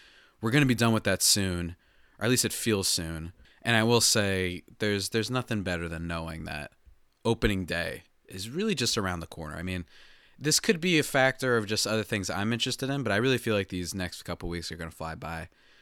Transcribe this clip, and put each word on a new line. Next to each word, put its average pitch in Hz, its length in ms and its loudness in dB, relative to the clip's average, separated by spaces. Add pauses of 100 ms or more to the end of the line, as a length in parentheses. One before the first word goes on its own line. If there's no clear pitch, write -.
(400)
we're 113 120 0
gonna 143 140 6
be 127 100 4
done 117 160 4
with 110 100 2
that 95 180 2
soon. 87 540 2 (460)
Or 104 60 -2
at 120 40 2
least 123 140 4
it 113 80 -2
feels 101 340 0
soon. 82 460 -4 (300)
And 120 120 2
I 110 80 6
will 117 180 6
say, 95 640 2 (160)
there's, 101 300 0
there's 110 200 0
nothing 120 360 -2
better 85 240 -2
than 82 180 -6
knowing 82 380 -6
that 76 260 -8 (540)
opening 107 400 2
day 85 400 -4 (240)
is 95 200 -10
really 185 280 -2
just 123 200 0
around 95 220 -2
the 82 80 -8
corner. 78 300 -10
I 82 80 -6
mean, 92 220 -4 (520)
this 147 220 2
could 180 200 2
be 170 200 4
a - 20 2
factor 131 540 2
of 107 100 0
just 104 180 0
other 107 200 0
things 101 260 -2
I'm 101 220 -2
interested 123 360 -2
in, 139 140 -2
but 110 80 0
I 98 60 4
really 123 220 2
feel 110 180 0
like 98 140 -2
these 90 220 -4
next 90 300 -6
couple 87 260 -8
weeks 85 220 -6
are 82 60 -10
gonna 82 160 -10
fly 80 240 -8
by, 80 320 -10 (340)